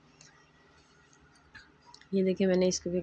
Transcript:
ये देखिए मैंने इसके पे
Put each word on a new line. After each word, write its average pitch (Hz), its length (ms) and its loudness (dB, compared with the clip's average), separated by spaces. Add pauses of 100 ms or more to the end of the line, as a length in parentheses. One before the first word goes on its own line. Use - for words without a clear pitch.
(2000)
ये 190 120 0
देखिए 190 220 0
मैंने 185 220 2
इसके 180 220 -4
पे 180 120 -4